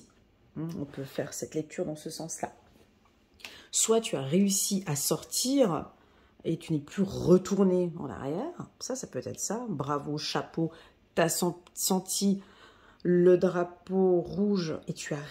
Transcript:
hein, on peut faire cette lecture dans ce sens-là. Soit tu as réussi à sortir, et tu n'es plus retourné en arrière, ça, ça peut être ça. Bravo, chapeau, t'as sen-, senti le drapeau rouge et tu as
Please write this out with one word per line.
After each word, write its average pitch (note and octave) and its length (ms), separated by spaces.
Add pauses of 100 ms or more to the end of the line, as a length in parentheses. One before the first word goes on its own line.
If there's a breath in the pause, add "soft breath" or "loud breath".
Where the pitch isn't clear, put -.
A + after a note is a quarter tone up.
(580)
hein, D#3 100 (120)
on C#3+ 60
peut C#3 200
faire - 280
cette - 220
lecture D#3 300
dans D#3 100
ce D#3+ 160
sens-là. - 420 (1160 loud breath)
Soit A3+ 280
tu A3+ 160
as C3+ 60
réussi F#3+ 640
à D3 100
sortir, A#3 920 (580 soft breath)
et D#3+ 100
tu - 160
n'es D3 60
plus F#3 240
retourné F3+ 960
en C#3+ 100
arrière, D#3+ 600 (100)
ça, - 160
ça - 120
peut B2+ 160
être A2 160
ça. A#3 300
Bravo, C#3+ 480
chapeau, D#3 540 (420 loud breath)
t'as E3 160
sen-, E3+ 240 (200)
senti G3 680 (640 loud breath)
le F3 340
drapeau F3+ 840
rouge E3+ 540 (120)
et E3 60
tu - 200
as C#3+ 180